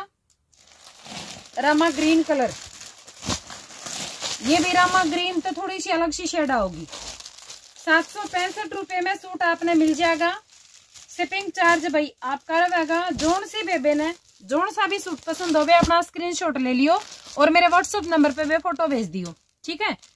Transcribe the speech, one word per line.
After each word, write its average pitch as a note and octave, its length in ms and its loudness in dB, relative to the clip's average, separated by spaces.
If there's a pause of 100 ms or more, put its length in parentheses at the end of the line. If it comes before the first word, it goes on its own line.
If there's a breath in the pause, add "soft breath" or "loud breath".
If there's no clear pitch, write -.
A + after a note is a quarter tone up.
(1600)
रामा D4+ 320 4
ग्रीन D#4 320 4
कलर, C4+ 280 0 (1900)
ये C#4+ 140 4
भी F4+ 160 2
रामा F4+ 320 4
ग्रीन F4 340 -2
तो F#4 140 -4
थोड़ी F#4 260 -6
सी F4+ 120 -6
अलग E4 200 2
सी F4+ 160 -6
shade D4+ 240 0
आओगी। F3+ 340 -2 (920)
सात D#4+ 280 2
सौ G#4 180 -12
पैंसठ F4+ 500 -6
रुपए F#4+ 280 -6
में F#4 140 -2
सूट F#4 280 -10
आपने E4+ 320 0
मिल D#4 180 4
जाएगा। E4 380 2 (760)
शिपिंग F#4+ 420 -6
charge E4+ 360 2
भाई D4 240 0 (120)
आपका C#4 360 -2
रहेगा। F4 520 0
जोन E4 340 0
सी G#4+ 180 -6
बेबे D4+ 320 0
ने D#4 180 0 (300)
जोन D#4 280 0
सा G#4+ 160 0
भी G4 120 -2
सूट E4 220 -8
पसंद E4 360 -2
होवे D4+ 160 4
अपना E4+ 300 6
screenshot E4+ 540 -4
ले B3+ 160 0
लियो D4 260 4 (380)
और D4 120 6
मेरे F4 200 6
WhatsApp F4 380 2
number D4+ 240 4
पे D4+ 120 -4
वे D#4 160 0
photo E4 280 -2
भेज A#3 200 -2
दियो, E3+ 260 -8 (300)
ठीक D#4+ 180 -8
है। G4 160 -2 (180)